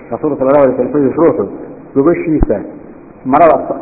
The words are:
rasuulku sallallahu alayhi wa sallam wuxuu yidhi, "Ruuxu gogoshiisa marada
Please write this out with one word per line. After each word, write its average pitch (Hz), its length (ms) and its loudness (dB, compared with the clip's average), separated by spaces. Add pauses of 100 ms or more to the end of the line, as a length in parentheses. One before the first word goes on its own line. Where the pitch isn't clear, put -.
(120)
rasuulku 139 260 -4
sallallahu 135 260 2
alayhi 127 120 2
wa - 20 -8
sallam 123 140 -2
wuxuu 147 120 0
yidhi, 127 120 0
"Ruuxu 143 300 2 (500)
gogoshiisa 147 640 0 (680)
marada 147 300 4 (260)